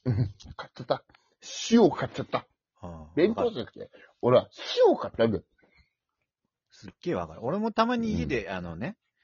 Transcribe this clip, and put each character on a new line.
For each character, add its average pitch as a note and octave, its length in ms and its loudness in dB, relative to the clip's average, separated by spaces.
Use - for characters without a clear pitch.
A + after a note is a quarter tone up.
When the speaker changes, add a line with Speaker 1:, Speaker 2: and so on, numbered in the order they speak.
Speaker 1:
う B2+ 80 0
ん、 G#2 40 -2
買 - 140 -14
っ - 20 -20
ち - 100 -18
ゃ - 20 -16
っ - 20 -16
た。 - 180 -4
シ - 360 2
ュ A#3 60 8
を D#3+ 60 8
買 - 180 -4
っ - 40 -20
ち - 80 -8
ゃ B2+ 40 -6
っ - 40 -12
た。 - 180 -4
Speaker 2:
あ - 0 -
あ、 E2 340 -14
Speaker 1:
弁 G3 180 4
当 A#3+ 160 0
じ F3 100 -8
ゃ G#2+ 40 -8
な - 80 -14
く - 20 -20
て、 - 160 -16
俺 A#2+ 160 6
は G#2 140 2
シ - 100 -18
ュ F4+ 40 8
を C4 60 2
買 - 120 -8
っ - 60 -14
た A2+ 120 4
ん A2+ 40 0
だ F#2 60 0
よ。 - 60 -14
Speaker 2:
す - 200 -20
っ - 20 -16
げ F3 100 -4
え C3 40 0
わ F2 120 -4
か D#2 60 -18
る。 D2+ 80 -18
俺 C#3 160 -4
も A3 140 -4
た A3 160 2
ま B3 100 -2
に A3+ 140 -2
家 E3 160 -2
で、 A2+ 180 -2
Speaker 1:
う G2 40 -8
ん。 - 20 -8
Speaker 2:
あ F#2 100 -4
の E2+ 140 -10
ね、 C3 200 -8